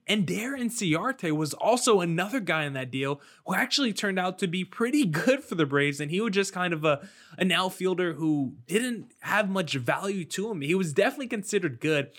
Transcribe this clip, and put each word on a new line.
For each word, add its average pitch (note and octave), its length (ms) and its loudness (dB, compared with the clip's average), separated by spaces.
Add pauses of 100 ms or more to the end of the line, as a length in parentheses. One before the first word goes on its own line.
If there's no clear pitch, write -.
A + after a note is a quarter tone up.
and G#3 180 2
Darren A3 460 -2
Ciarte F3+ 600 0
was D3+ 200 -2
also A3 480 4
another F3 380 0
guy E3 240 0
in C#3+ 120 -4
that C3 180 -6
deal C#3 280 -2 (240)
who F#3 120 -2
actually B3 360 0
turned F#3+ 240 -2
out F#3 220 -2
to G3 80 -2
be F3+ 180 -2
pretty B3+ 400 0
good G3+ 380 2
for - 140 -8
the D#3+ 100 4
Braves. C#3 320 2
And D3 140 -6
he F#3 80 0
was A3+ 100 0
just G3 220 0
kind F3+ 200 -2
of D#3 120 -2
a, D3 240 2 (300)
an F#3 120 2
outfielder F3+ 640 0
who D3 420 0 (140)
didn't A3+ 500 -2
have G3 320 0
much F#3 240 -2
value D#3 520 -2
to G3 220 -6
him. G3+ 120 -4
He D3 160 2
was F3+ 160 0
definitely C4 340 2
considered F#3+ 540 -2
good D3 380 0